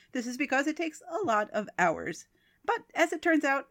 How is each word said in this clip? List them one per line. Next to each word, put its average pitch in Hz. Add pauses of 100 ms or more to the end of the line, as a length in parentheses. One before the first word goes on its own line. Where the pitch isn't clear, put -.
(120)
This 240
is 247
because 269
it 302
takes 330
a 349
lot 214
of 208 (100)
hours. 170 (400)
But 453 (100)
as 330
it 320
turns 320
out, 277